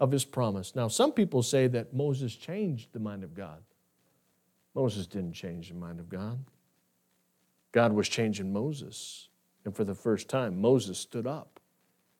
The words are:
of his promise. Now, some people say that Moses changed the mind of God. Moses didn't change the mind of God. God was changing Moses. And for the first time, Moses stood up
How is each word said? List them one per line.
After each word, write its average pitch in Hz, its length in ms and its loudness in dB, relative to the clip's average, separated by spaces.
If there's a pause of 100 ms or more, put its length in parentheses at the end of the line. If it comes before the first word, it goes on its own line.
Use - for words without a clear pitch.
of 135 100 6
his 135 140 2
promise. 98 500 -2
Now, 120 140 0
some 269 240 4
people 175 300 4
say 131 260 4
that 123 260 -2
Moses 135 400 0
changed 165 580 -4
the 120 60 -10
mind 104 240 -6
of 82 120 -12
God. 85 280 -12 (1120)
Moses 104 320 0
didn't 90 280 -6
change 85 340 -10
the 85 60 -14
mind 85 260 -10
of 87 80 -16
God. 107 360 -6 (1300)
God 117 220 6
was 104 160 4
changing 101 440 0
Moses. - 760 -6 (360)
And 101 120 -6
for 110 80 0
the 98 100 -2
first 107 340 0
time, 110 320 -2
Moses 107 380 4
stood 117 300 -6
up - 320 -10 (600)